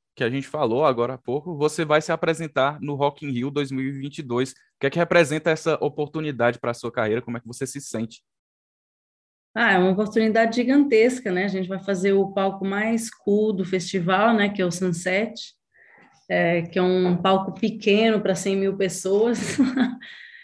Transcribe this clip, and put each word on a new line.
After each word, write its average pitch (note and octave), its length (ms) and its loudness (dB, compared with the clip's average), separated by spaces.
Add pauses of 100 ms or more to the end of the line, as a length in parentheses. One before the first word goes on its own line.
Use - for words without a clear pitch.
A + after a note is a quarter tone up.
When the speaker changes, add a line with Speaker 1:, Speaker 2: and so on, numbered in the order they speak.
(140)
Speaker 1:
que - 80 -6
a A#2 80 0
gente C#3 160 -4
falou C3+ 380 0
agora B2 300 0
há A#2+ 40 -14
pouco, D3 380 -6
você D3+ 280 -2
vai D3+ 160 4
se E3+ 120 -4
apresentar D#3 680 -2
no D3 140 -6
Rock C#3+ 320 -2
in C#3 60 -4
Rio B2 180 -4
dois C#3 220 -4
mil C3+ 120 -4
e C3+ 60 -4
vinte C#3 280 -10
e D#3+ 40 -12
dois. B2+ 300 -2
O - 20 -20 (240)
que - 80 -2
é C#3 40 2
que E3 80 -2
representa E3 520 2
essa D#3+ 300 0
oportunidade C#3+ 800 -2
pra A#2+ 140 -4
sua A#2+ 180 -8
carreira? A2+ 300 0
Como A#2+ 140 -8
é A#2 40 -10
que - 80 -18
você A#2+ 180 -10
se C#3+ 140 -12
sente? A2+ 420 -8 (1300)
Speaker 2:
Ah, A3+ 200 2
é F#3 60 4
uma F#3 120 4
oportunidade A3 640 2
gigantesca, B3 800 4
né? F#3 140 0
A - 20 -2
gente F#3+ 200 -4
vai F#3+ 140 -8
fazer G3 300 0
o G3 180 2
palco G3 340 -2
mais A3 460 -2
cool G#3+ 420 0
do F#3 120 -2
festival, F#3 680 0
né? G#3 160 2
Que G3+ 140 -2
é - 20 2
o F3 60 0
Sunset, F#3 840 -4 (720)
é, F3 340 2
que F3 160 -4
é F#3 40 2
um F3+ 340 2
palco F#3+ 420 0
pequeno A3 640 2
pra F#3+ 160 0
cem G3 180 -2
mil G3 220 0
pessoas. G3 800 0
<laughs> C4 80 4 (760)